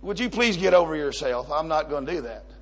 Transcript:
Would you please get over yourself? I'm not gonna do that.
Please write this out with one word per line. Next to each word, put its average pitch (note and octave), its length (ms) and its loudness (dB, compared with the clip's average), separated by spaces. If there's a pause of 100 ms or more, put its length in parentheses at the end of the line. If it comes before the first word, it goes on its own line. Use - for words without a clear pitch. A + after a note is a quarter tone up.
Would F#3+ 180 -6
you B3 100 0
please A3 260 2
get F3+ 180 4
over E3 200 6
yourself? C#3 560 -2
I'm D#3 160 -2
not D3+ 240 0
gonna C#3+ 200 -4
do F3 100 -4
that. A2+ 240 -12 (180)